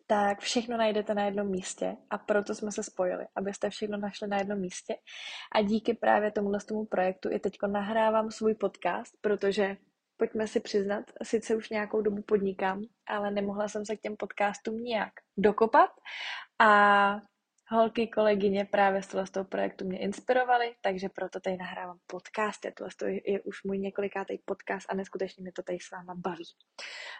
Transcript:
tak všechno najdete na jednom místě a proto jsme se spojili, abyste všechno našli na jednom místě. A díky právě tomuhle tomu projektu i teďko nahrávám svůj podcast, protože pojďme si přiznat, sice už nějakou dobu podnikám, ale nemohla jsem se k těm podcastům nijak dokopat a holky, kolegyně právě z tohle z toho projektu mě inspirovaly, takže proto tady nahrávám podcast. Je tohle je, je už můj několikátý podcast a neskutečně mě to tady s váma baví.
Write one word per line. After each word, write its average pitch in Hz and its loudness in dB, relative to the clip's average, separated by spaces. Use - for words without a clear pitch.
tak 202 2
všechno 233 -2
najdete 214 2
na 202 0
jednom 202 -2
místě 185 -4
a 208 -4
proto 208 0
jsme 214 -6
se 214 -6
spojili, 185 -2
abyste 196 -4
všechno 208 -6
našli 202 -6
na 202 0
jednom 196 -2
místě. 185 -6
A 220 2
díky 214 2
právě 214 2
tomuhle 202 -2
tomu 214 -4
projektu 185 0
i 202 -2
teďko 202 -4
nahrávám 220 2
svůj 220 0
podcast, 196 -4
protože 196 0
pojďme 220 -2
si 226 0
přiznat, 202 -2
sice 220 0
už 220 -4
nějakou 214 -2
dobu 208 0
podnikám, 196 0
ale 202 -2
nemohla 202 -2
jsem 208 -6
se 220 -6
k - -10
těm 214 -6
podcastům 208 -4
nijak 226 -4
dokopat 220 6
a 202 8
holky, 226 4
kolegyně 202 4
právě 196 4
z 190 -10
tohle 190 -2
z - -16
toho 196 -4
projektu 196 -4
mě 185 -4
inspirovaly, 240 0
takže 190 -2
proto 185 -8
tady 185 -4
nahrávám 180 -10
podcast. - -6
Je - -6
tohle - -6
je, 202 -4
je 190 -2
už - -10
můj 196 -2
několikátý 196 -6
podcast 196 -8
a 196 -4
neskutečně 190 -6
mě 180 -10
to 180 -10
tady 180 -6
s - -18
váma 180 -12
baví. 180 -6